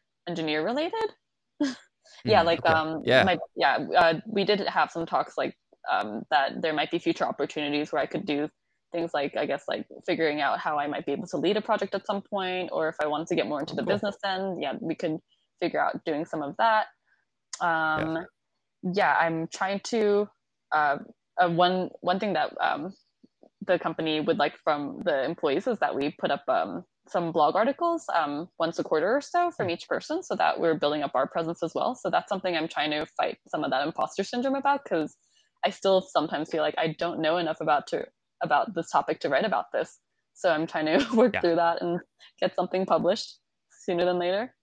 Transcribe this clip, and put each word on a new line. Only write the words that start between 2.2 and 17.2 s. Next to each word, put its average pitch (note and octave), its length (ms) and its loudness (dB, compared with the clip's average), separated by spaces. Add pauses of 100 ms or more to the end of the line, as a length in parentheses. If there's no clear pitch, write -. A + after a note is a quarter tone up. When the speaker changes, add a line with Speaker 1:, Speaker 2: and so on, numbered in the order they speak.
Speaker 1:
Yeah, G3+ 160 8
Speaker 2:
Mm, E3 40 4
Speaker 1:
like, E3+ 140 2
Speaker 2:
okay. E3 140 4
Speaker 1:
um, D#3+ 300 -2
Speaker 2:
Yeah. B2 200 6
Speaker 1:
my, F3+ 140 4 (180)
yeah, C#3 220 4 (180)
uh, E3+ 180 8 (120)
we G3+ 180 0
did G3+ 160 4
have E3 300 0
some E3 160 -6
talks, - 320 -2
like, - 160 -2 (360)
um, G#2+ 400 -2
that C3+ 320 2
there D#3+ 100 0
might D#3 180 -2
be E3+ 80 -2
future E3 260 0
opportunities D3 680 -2
where D3 100 0
I C3+ 40 -2
could - 200 -6
do D3 220 -2 (440)
things E3+ 220 -4
like, D3 220 -2
I D3 100 0
guess, C#3 220 -4
like, - 180 -6 (200)
figuring D3+ 340 0
out C3 180 2
how D#3 200 -2
I D3 100 -2
might - 180 -4
be C#3+ 60 -2
able F3 160 -4
to - 80 -6
lead E3 200 0
a G#3 60 0
project G3+ 320 -2
at G3 120 -6
some G3+ 160 -4
point, F#3 500 -4
or D#3+ 160 0
if D#3+ 120 -6
I D3+ 60 0
wanted D3+ 220 -2
to F3 80 0
get C#3 100 0
more D3 140 -4
into D3+ 140 -6
Speaker 2:
Oh, - 20 -4
Speaker 1:
the C3+ 80 -2
Speaker 2:
cool. F#3 100 0
Speaker 1:
business G3+ 300 -4
end, F#3+ 380 -4
yeah, C3+ 180 -4
we D#3+ 160 -6
could D#3+ 220 -4 (420)
figure D#3+ 200 -2
out - 240 -2
doing D#3 200 -2
some D#3 180 -6
of C#3+ 160 -8
that. A3 280 4 (1080)